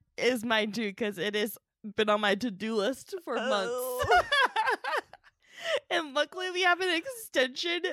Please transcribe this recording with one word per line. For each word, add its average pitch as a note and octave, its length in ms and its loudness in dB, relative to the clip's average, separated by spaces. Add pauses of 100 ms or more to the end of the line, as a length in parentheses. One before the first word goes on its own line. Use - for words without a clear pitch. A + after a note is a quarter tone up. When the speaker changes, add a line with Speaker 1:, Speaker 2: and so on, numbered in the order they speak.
(160)
Speaker 1:
is A#3 280 2
my A3 220 2
do, G#3 280 -2
'cause G#3 240 -4
it G3+ 160 -2
has G#3 240 -2 (380)
been G#3+ 120 4
on G#3 120 4
my G3+ 140 4
to-do G#3+ 400 -2
list A3+ 400 -2 (100)
for C#4+ 160 -4
months. B4+ 680 -2
Speaker 2:
Oh. F4+ 140 6
Speaker 1:
<laughs> - 1700 -2
And D#4+ 240 -2
luckily F4 360 -2
we F4+ 120 -2
have F4 180 4
an F4+ 140 2
extension E4+ 880 -2 (100)